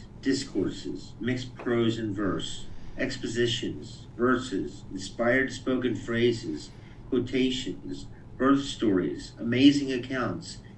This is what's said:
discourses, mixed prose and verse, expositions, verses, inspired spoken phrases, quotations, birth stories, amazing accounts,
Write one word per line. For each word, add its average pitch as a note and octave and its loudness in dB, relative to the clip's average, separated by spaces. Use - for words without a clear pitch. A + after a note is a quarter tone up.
discourses, - -2
mixed B2 -2
prose A#2 2
and A2 -2
verse, F#2+ -2
expositions, - -2
verses, G#2+ 0
inspired A#2+ 2
spoken B2 0
phrases, A#2 0
quotations, B2+ 0
birth C#3 6
stories, - 0
amazing C3 6
accounts, A#2+ -4